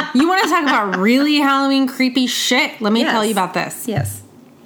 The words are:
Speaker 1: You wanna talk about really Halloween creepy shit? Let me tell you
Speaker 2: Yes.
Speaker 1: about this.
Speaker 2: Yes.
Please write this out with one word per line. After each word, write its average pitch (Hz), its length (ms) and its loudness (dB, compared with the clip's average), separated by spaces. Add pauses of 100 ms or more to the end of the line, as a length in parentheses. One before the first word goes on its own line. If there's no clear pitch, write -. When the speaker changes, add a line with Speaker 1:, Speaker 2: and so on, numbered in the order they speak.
(140)
Speaker 1:
You 285 140 2
wanna 381 200 2
talk 339 140 2
about 190 360 0
really 277 400 2
Halloween 269 500 2
creepy 254 400 0
shit? 262 520 -2
Let 214 120 0
me 233 100 2
tell 240 220 0
you 226 60 0
Speaker 2:
Yes. 208 40 -2
Speaker 1:
about 185 200 -2
this. - 340 -6
Speaker 2:
Yes. - 340 -4 (440)